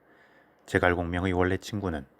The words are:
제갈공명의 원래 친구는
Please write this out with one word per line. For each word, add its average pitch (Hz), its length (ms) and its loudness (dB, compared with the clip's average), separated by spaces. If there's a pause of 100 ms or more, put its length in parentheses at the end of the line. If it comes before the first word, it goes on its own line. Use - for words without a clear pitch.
(680)
제갈공명의 90 680 0
원래 90 240 2
친구는 90 480 -6 (160)